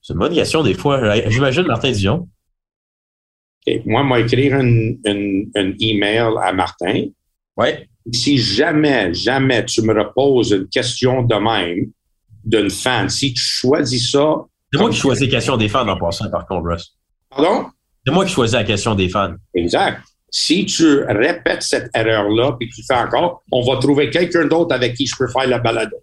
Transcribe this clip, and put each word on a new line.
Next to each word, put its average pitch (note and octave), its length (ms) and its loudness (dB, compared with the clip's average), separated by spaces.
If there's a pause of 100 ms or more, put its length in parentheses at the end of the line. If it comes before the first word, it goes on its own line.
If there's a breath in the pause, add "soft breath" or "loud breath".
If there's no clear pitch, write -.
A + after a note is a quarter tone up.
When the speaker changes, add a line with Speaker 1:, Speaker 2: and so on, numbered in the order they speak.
Speaker 1:
C'est - 100 -12
une D#2+ 60 -4
bonne C#3+ 160 -2
question, D#3 280 0
des G2 120 2
fois. B2 440 2 (120)
J'imagine C3+ 320 2
Martin C3+ 280 0
Dion. A2+ 380 0 (1400)
Speaker 2:
Et - 200 -2
moi, A#2 160 2
moi, B2+ 180 2
écrire C3+ 400 2
une, A#2 460 2
une, G2+ 480 -2
une F#2+ 260 -2
email A2 640 0
à F#2 100 0
Martin. F#2 520 -2 (520)
Speaker 1:
Ouais. C#3 320 -2 (240)
Speaker 2:
Si C#3+ 260 0
jamais, B2+ 760 2
jamais B2 520 0
tu - 180 -2
me G#2+ 100 2
reposes A#2 600 2
une F#2+ 160 -2
question B2+ 560 0
de A#2 100 2
même G2+ 560 -2 (540)
d'une A#2 260 2
fan, A#2+ 380 -2
si C3 260 -2
tu - 80 -4
choisis B2+ 680 0
ça D3+ 240 2 (360)
Speaker 1:
C'est C#3 60 0
moi G3+ 80 4
Speaker 2:
comme - 80 0
Speaker 1:
qui - 60 -4
choisis C3+ 260 0
la A2 60 0
question C3 240 0
des G#2+ 120 0
fans A#2 200 0
en F#2+ 100 -2
passant, F2+ 320 -4
par E2+ 160 -6
contre, E2+ 220 -4
Russ. E2+ 280 -8 (340)
Speaker 2:
Pardon ? E3+ 360 0 (400)
Speaker 1:
C'est C3 60 0
moi F#3+ 120 4
qui F#3 80 -4
choisis A2+ 220 0
la A#2 80 2
question G#2+ 320 0
des F#2+ 140 0
fans. F#2 260 -2 (200)
Speaker 2:
Exact. F#2 480 0 (280)
Si G3 360 0
tu D#3 380 4
répètes E3+ 580 0
cette A#2+ 320 -4
erreur-là A2+ 680 2
puis A#2 80 -8
tu - 180 -18
fais C3 80 0
encore, C3 560 0
on B2+ 120 2
va B2+ 160 2
trouver C#3 320 2
quelqu'un E3+ 360 0
d'autre D#3+ 260 2
avec A#2+ 220 0
qui C3 120 -2
je - 100 -6
peux B2+ 120 -2
faire C3 200 -2
la B2 100 0
balade. A#2 320 -2 (120)